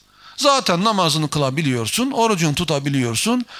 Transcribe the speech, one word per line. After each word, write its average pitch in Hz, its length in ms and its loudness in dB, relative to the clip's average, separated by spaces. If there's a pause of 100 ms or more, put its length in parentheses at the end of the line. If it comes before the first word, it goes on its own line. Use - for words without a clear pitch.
(380)
Zaten 233 460 2
namazını 160 460 0
kılabiliyorsun, 135 800 -2
orucunu 202 440 2
tutabiliyorsun, 143 920 0 (140)